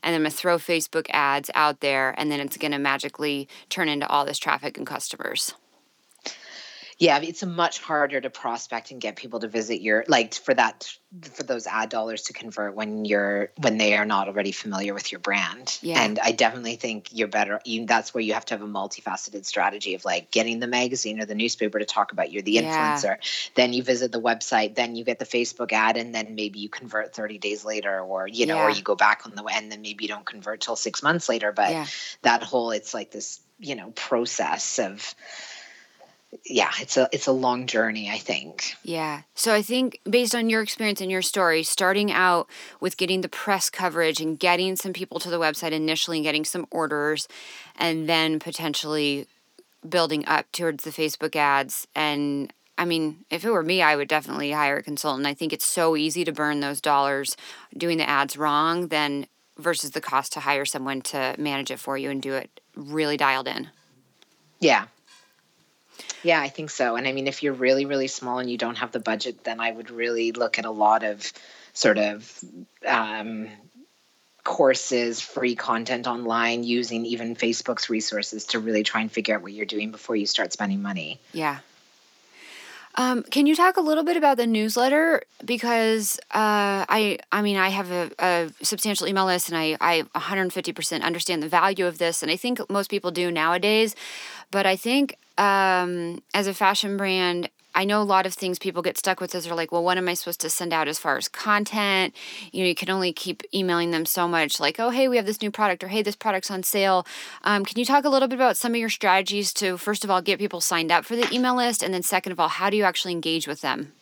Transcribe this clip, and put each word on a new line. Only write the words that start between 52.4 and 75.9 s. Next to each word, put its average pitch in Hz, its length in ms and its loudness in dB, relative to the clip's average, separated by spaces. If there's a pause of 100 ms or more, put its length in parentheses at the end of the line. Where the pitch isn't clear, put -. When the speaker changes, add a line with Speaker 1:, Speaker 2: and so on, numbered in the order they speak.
Speaker 1:
I 170 60 0
mean, 160 440 -2
if 170 160 -4
it 226 60 2
were 190 100 2
me, 175 220 2
I 151 120 6
would 143 120 -2
definitely 143 460 -2
hire 143 240 2
a - 60 -6
consultant. 143 440 -2
I 143 80 0
think 156 180 -4
it's - 140 -2
so 165 280 2
easy 156 300 0
to 165 60 -4
burn 147 300 -2
those 143 200 -4
dollars 139 560 2 (400)
doing 170 220 0
the 147 100 -2
ads 143 280 2
wrong 156 500 2
than, 147 400 -2 (320)
versus 151 320 -2
the 160 100 -6
cost - 320 -2
to 156 60 -8
hire 139 260 0
someone 135 380 -4
to 135 340 -2
manage 139 320 -2
it 127 100 -6
for 139 160 -4
you 135 140 -4
and 139 140 -4
do 135 100 -4
it 131 160 -4 (260)
really 147 420 -2
dialed 131 300 2
in. - 220 -6 (920)
Speaker 2:
Yeah. 117 260 4 (1400)
Yeah, 165 160 6
I 139 80 -2
think 151 220 -10
so. 120 260 0
And 123 100 -4
I 131 60 -2
mean, 135 160 -2
if 139 160 -6
you're 143 80 2
really, 131 340 4
really 135 220 0
small 127 320 -4
and 127 100 -2
you 120 80 -4
don't 117 200 -2
have 123 160 -6
the 123 60 -2
budget, 110 440 -4
then 113 160 -6
I 113 100 0
would 113 220 -10
really 117 400 0
look 117 260 0
at 113 60 -2
a 113 80 -4
lot 107 320 4
of 104 300 -4 (400)
sort 107 240 4
of, 107 440 -4 (460)
um, 117 600 -2 (960)
courses, 123 720 2
free 127 360 -2
content 120 520 -2